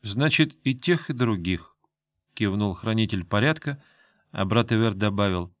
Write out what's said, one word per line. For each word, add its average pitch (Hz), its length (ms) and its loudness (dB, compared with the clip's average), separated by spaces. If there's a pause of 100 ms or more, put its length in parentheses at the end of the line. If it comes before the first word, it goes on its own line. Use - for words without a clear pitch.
«Значит, 151 600 0
и 135 100 0
тех, 165 360 0
и 151 40 -4
других», 98 640 -2 (580)
кивнул 101 400 0
хранитель 110 500 -2
порядка, 143 600 -2 (480)
а 95 140 -2
брат 110 260 2
Эвер 110 220 2
добавил 98 680 0